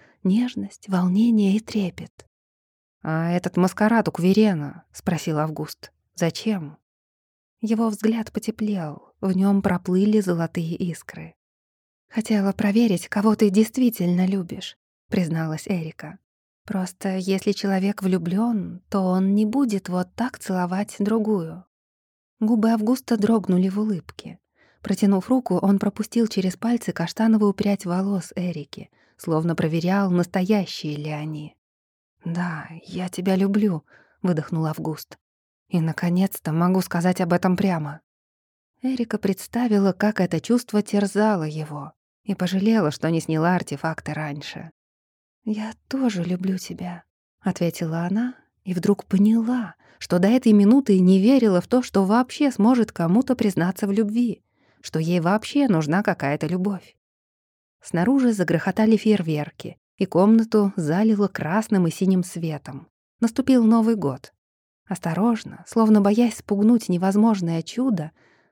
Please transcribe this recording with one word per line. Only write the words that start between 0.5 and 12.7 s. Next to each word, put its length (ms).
волнение 680
и 40
трепет. 680
"А 280
этот 260
маскарад 520
у 40
Кверена?" 800
спросил 460
Август. 540
"Зачем?" 640
Его 280
взгляд 440
потеплел, 880
в 160
нем 240
проплыли 600
золотые 560
искры. 580
"Хотела 440
проверить, 560